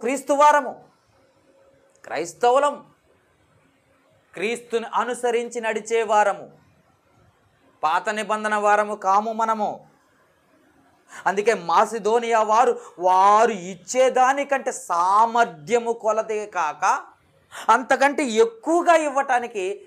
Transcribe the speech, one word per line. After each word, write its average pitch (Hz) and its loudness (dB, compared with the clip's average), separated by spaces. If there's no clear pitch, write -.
క్రీస్తు 277 -2
వారము, 285 4
క్రైస్తవులం, 247 0
క్రీస్తుని 226 -6
అనుసరించి 240 -4
నడిచే 220 -4
వారము, 202 0
పాత 175 -2
నిబంధన 214 -4
వారము 208 2
కాము 202 0
మనము. 220 -2
అందుకే 202 0
మాసిదోనియా 220 0
వారు, 233 2
వారు 202 4
ఇచ్చేదానికంటే 262 0
సామర్థ్యము 208 0
కొలదే 214 -4
కాక 156 -4
అంతకంటే 269 2
ఎక్కువగా 339 2
ఇవ్వటానికి, 240 -2